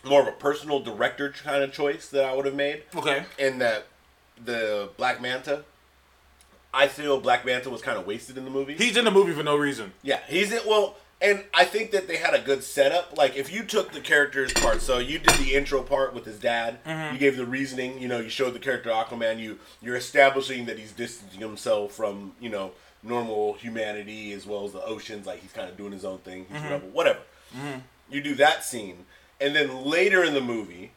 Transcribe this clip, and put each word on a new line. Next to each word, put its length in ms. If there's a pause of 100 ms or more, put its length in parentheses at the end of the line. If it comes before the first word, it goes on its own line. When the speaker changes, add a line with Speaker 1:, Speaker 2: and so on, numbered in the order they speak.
Speaker 1:
more 180
of 60
a 60
personal 480
director 500
kind 320
of 80
choice 380
that 160
I 100
would've 200
made. 280 (120)
Speaker 2:
Okay. 280 (140)
Speaker 1:
In 220
that 260 (580)
the 540
Black 240
Manta, 420 (1080)
I 140
feel 340
Black 240
Manta 240
was 120
kinda 200
wasted 360
in 80
the 60
movie. 220
Speaker 2:
He's 240
in 80
the 60
movie 220
for 100
no 120
reason. 460
Speaker 1:
Yeah, 260
he's 240
in, 160
well, 300 (240)
and 320
I 100
think 280
that 180
they 80
had 160
a 60
good 240
setup. 540
Like, 200
if 160
you 100
took 300
the 80
character's 500
part, 300
so 160
you 220
did 200
the 140
intro 300
part 300
with 120
his 120
dad, 460
Speaker 2:
Mm-hmm. 300
Speaker 1:
you 60
gave 180
the 80
reasoning, 560
you 80
know, 100
you 100
showed 240
the 60
character 300
Aquaman, 500
you, 180 (240)
you're 140
establishing 680
that 120
he's 140
distancing 480
himself 540
from, 480
you 80
know, 220 (320)
normal 500
humanity 800
as 120
well 200
as 80
the 100
oceans, 420
like, 160
he's 120
kinda 200
doing 200
his 100
own 160
thing, 300
he's 80
Speaker 2:
Mm-hmm. 100
Speaker 1:
a 40
rebel, 180
whatever. 300 (360)
Speaker 2:
Mm-hmm. 240 (300)
Speaker 1:
You 120
do 140
that 300
scene, 400 (340)
and 160
then 300
later 380
in 100
the 80
movie 540